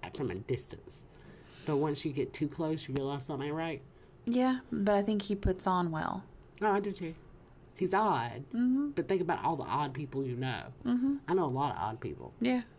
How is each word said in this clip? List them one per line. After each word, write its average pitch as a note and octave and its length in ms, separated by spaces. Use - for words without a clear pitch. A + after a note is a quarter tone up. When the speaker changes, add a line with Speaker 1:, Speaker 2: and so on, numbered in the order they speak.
Speaker 1:
from C3 160
a F2+ 40
distance. - 680
But D3 120
once D3+ 260
you D3+ 80
get C3 220
too D3+ 120
close, D#3 400
you C3 80
realize C#3 300
something C#3+ 240
ain't D3+ 80
right. E3 240
Speaker 2:
Yeah, B3+ 320
but G3+ 240
I G3+ 80
think G#3 200
he G#3 120
puts F#3+ 320
on F3+ 240
well. D#3+ 320
Speaker 1:
Oh, G#3+ 80
I G3+ 100
do G3+ 120
too. D#3+ 220
He's F3+ 180
odd. C#3 520
Speaker 2:
Mm-hmm. B3+ 360
Speaker 1:
But A3+ 180
think F#3+ 120
about E3+ 240
all D#3+ 120
the C3+ 80
odd C3+ 300
people C3+ 300
you B2 120
know. B2 260
Speaker 2:
Mm-hmm. B3 300
Speaker 1:
I - 80
know F3 100
a - 20
lot C3 260
of F#2 100
odd A2 180
people. C#2+ 400
Speaker 2:
Yeah. B3 220